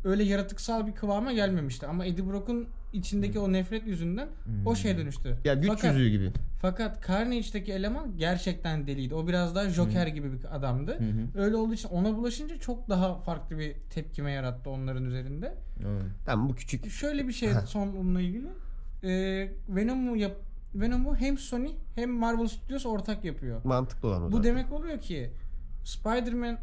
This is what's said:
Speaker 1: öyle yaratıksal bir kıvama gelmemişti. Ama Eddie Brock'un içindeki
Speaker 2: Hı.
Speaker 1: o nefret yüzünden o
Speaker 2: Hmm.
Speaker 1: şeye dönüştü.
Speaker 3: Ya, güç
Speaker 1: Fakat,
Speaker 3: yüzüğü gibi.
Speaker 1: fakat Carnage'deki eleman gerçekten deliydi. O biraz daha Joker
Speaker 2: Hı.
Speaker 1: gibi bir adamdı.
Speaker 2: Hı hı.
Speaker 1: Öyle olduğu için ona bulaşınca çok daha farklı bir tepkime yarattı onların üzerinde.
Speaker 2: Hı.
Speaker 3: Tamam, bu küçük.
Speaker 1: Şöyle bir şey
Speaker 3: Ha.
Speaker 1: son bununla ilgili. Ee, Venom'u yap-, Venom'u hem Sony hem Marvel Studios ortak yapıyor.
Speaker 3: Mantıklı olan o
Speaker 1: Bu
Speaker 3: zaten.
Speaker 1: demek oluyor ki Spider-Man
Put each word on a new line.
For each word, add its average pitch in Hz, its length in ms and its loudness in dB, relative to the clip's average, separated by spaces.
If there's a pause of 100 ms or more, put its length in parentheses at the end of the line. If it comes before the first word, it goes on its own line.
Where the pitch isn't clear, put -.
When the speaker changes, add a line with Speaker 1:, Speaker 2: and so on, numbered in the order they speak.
Speaker 1:
öyle 202 200 4
yaratıksal 202 640 0
bir 214 80 -4
kıvama 214 380 0
gelmemişti. 180 540 0
Ama 175 180 -2
Eddie 185 220 0
Brock'un 233 400 -2 (260)
içindeki 202 420 0
Speaker 2:
Hı. 208 60 0
Speaker 1:
o 196 100 2
nefret 214 360 0
yüzünden 185 400 -2 (380)
o 226 40 4
Speaker 2:
Hmm. 233 60 4
Speaker 1:
şeye 190 220 2
dönüştü. 131 480 0
Speaker 3:
Ya, 143 80 6
güç 147 140 4
Speaker 1:
Fakat, 190 280 4
Speaker 3:
yüzüğü 123 140 8
gibi. 95 220 4 (300)
Speaker 1:
fakat 208 460 0
Carnage'deki 208 680 0
eleman 214 440 -2
gerçekten 165 720 0
deliydi. 139 280 -2
O 160 120 0
biraz 175 280 2
daha 196 140 2
Joker 165 380 4
Speaker 2:
Hı. - 20 0
Speaker 1:
gibi 143 240 -4
bir 139 220 -6
adamdı. 135 440 0
Speaker 2:
Hı - 40 2
hı. 214 400 0
Speaker 1:
Öyle 214 120 4
olduğu 220 180 2
için - 160 -4
ona 190 280 2
bulaşınca 247 420 -2
çok - 300 -4
daha 185 300 4
farklı 160 400 -4
bir 151 140 -4 (160)
tepkime 147 420 -2
yarattı 131 380 -4
onların 131 360 -2
üzerinde. 131 400 -4 (380)
Speaker 2:
Hı. 98 40 -2 (380)
Speaker 3:
Tamam, 123 240 2
bu 120 60 0
küçük. - 360 -4
Speaker 1:
Şöyle 285 360 -2
bir 240 60 -2
şey 226 160 0
Speaker 3:
Ha. 202 120 4
Speaker 1:
son 202 320 -2
bununla 180 280 2
ilgili. 214 260 -2 (560)
Ee, 190 460 0 (200)
Venom'u 240 480 0
yap-, 196 240 0 (340)
Venom'u 247 400 4
hem 269 220 4
Sony 254 340 -2 (240)
hem 240 160 -2
Marvel 233 360 2
Studios 262 380 -4
ortak 214 400 -2
yapıyor. 127 380 -2
Speaker 3:
Mantıklı 127 440 2
olan 92 160 2
o 85 80 2
Speaker 1:
Bu 220 60 4
Speaker 3:
zaten. 214 60 4
Speaker 1:
demek 254 280 4
oluyor 311 300 -4
ki 143 280 -4 (540)
Spider-Man 240 800 0